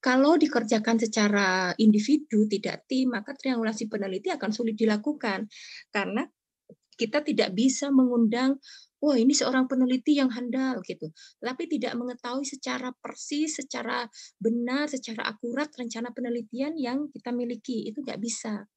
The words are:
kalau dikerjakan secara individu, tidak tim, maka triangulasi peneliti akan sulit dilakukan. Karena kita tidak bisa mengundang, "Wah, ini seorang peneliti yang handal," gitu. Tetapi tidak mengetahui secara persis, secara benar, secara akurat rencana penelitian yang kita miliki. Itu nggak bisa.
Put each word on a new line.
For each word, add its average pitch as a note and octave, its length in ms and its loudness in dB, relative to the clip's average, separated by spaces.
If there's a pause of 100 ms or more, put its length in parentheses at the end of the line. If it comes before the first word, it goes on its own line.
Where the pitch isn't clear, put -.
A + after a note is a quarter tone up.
kalau C4+ 320 6
dikerjakan A#3 640 2
secara G3+ 800 2
individu, G#3+ 720 4
tidak - 400 -4
tim, B3+ 240 0
maka A3 240 -8
triangulasi A3+ 480 -2
peneliti G#3 480 -4
akan A3 160 -4
sulit A3+ 240 -2
dilakukan. G#3+ 720 0 (480)
Karena G3+ 320 -2 (720)
kita A#3 240 0
tidak G#3+ 320 0
bisa C4 400 2
mengundang, B3 640 4 (400)
"Wah, C#4+ 160 4
ini C4 200 6
seorang C4 360 2
peneliti B3+ 480 2
yang C4 160 4
handal," B3 480 -2
gitu. D#3+ 320 -10 (240)
Tetapi C4 320 -6
tidak B3 240 -2
mengetahui B3 520 -6
secara B3+ 520 -6
persis, D4+ 640 -6
secara B3 480 -6 (320)
benar, B3 480 0
secara A#3 360 -8
akurat B3 440 -6
rencana A#3+ 400 -8
penelitian A#3+ 640 -6
yang C#4 400 -4
kita A#3+ 160 -10
miliki. A#3+ 560 -4
Itu A3+ 160 -10
nggak - 160 -8
bisa. G#3 480 -6 (100)